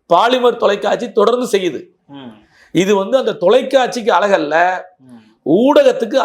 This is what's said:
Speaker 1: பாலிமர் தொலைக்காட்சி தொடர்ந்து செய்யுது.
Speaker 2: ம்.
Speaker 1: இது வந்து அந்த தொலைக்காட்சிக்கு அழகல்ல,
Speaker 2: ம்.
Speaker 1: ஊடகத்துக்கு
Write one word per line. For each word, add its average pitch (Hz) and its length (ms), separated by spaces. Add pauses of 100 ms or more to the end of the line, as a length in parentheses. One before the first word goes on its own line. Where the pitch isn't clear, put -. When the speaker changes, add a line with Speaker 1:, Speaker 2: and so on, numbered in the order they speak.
Speaker 1:
பாலிமர் 233 540
தொலைக்காட்சி 202 480
தொடர்ந்து 233 400
செய்யுது. 175 300 (260)
Speaker 2:
ம். 135 240 (440)
Speaker 1:
இது 185 200
வந்து 196 220
அந்த 226 260
தொலைக்காட்சிக்கு 240 720
அழகல்ல, 175 420 (480)
Speaker 2:
ம். 123 180 (240)
Speaker 1:
ஊடகத்துக்கு 254 800